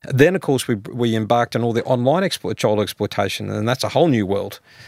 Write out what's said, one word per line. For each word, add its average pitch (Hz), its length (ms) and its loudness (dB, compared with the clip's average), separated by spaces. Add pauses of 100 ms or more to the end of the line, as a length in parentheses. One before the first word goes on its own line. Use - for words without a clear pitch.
Then, 147 320 4
of - 60 -6
course, 135 260 -2
we, 123 80 0 (160)
we 113 240 0
embarked 117 400 0
on 113 60 0
all 117 100 0
the 110 120 -2
online 131 380 0
explo-, - 340 -6
child 107 240 2
exploitation, 101 680 -4
and 107 180 -2
that's 123 160 -2
a 110 40 -2
whole 160 200 2
new 113 180 2
world. 98 340 -4 (280)